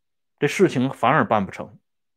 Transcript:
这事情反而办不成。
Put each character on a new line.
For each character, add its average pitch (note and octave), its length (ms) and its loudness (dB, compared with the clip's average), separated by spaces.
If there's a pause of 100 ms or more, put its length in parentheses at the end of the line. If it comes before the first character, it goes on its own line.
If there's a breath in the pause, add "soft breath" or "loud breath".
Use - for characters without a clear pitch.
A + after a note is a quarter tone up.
(380)
这 D3 100 -2
事 F3 220 2
情 C3 180 -2
反 B2+ 240 0
而 C#3 140 2
办 G#2 180 0
不 F2 80 -12
成。 - 260 -16 (380)